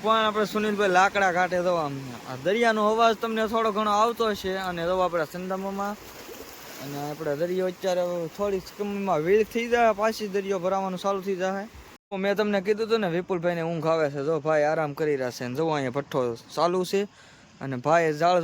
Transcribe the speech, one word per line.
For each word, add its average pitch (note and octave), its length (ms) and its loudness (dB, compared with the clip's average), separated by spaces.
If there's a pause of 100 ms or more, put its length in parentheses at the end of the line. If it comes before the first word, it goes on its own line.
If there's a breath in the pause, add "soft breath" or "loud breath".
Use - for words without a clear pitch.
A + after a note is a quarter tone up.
પણ A3 240 4
આપણે G#3 200 2
સુનિલભાઈ G#3 520 2
લાકડા G3 400 4
કાઢે F3+ 280 2
તો F3+ 100 2
આમ. D3 180 -2 (360)
આ C3 140 -8
દરિયાનો A3 460 4
અવાજ A3+ 320 4
તમને A3 300 -2
થોડો A3+ 240 2
ઘણો G#3 240 2
આવતો A#3 300 2
હશે. G3 220 -4 (160)
અને F3 200 -4
જો F#3 140 2
આપણા E3+ 300 0
સંધામામાં G3 640 -4 (840)
અને C#3+ 160 -8
આપણે D3 420 -6
દરિયો F#3 320 -2
અત્યારે F3+ 320 -2 (320)
થોડી G3 300 -2
સમયમાં G3 600 -2
વીળ G#3 160 4 (100)
થઈ A#3 200 -2
જાય, A#3 280 4
પાછી A3 340 -2
દરિયો G3 300 -2
ભરાવાનું F#3+ 400 -2
ચાલુ G3 220 0
થઈ G3 140 -2
જાય. G3 240 -2 (460)
તો G3+ 120 -6
મેં G3+ 140 2
તમને G#3 300 2
કીધું G#3+ 200 0
હતું A3+ 180 2
ને F3+ 100 0
વિપુલભાઈને F3 500 0
ઊંઘ E3 280 -2
આવે D#3+ 220 4
છે. D3 140 -4
જો E3 60 2 (120)
ભાઈ D3+ 220 4
આરામ D#3 260 0
કરી D3+ 220 0
રહ્યા B2+ 220 -2
છે. B2 100 -6
ને B2 100 -6
જો E3 80 0
અહીંયા C#3 300 -2
ભઠ્ઠો C#3+ 240 -2 (340)
ચાલુ F3 360 2
છે G3 100 2 (600 loud breath)
અને C3+ 160 -6 (100)
ભાઈ D#3+ 340 4
ઝાડ F3+ 240 6